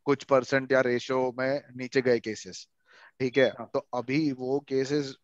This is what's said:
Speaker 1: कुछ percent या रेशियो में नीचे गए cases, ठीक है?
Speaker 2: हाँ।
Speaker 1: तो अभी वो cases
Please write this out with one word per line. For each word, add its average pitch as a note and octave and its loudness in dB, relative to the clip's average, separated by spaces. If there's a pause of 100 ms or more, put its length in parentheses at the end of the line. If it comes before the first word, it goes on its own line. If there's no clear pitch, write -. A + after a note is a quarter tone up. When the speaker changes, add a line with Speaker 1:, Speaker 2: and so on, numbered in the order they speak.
Speaker 1:
कुछ C#3+ 0
percent C3 2
या C3 6
रेशियो B2+ 0
में C3+ -2 (140)
नीचे B2+ -2
गए B2 4
cases, G2+ -10 (540)
ठीक C3 0
है? B2+ 6
Speaker 2:
हाँ। G#2+ -6
Speaker 1:
तो C3+ -4
अभी C3+ 0
वो C3 -4
cases C3+ -2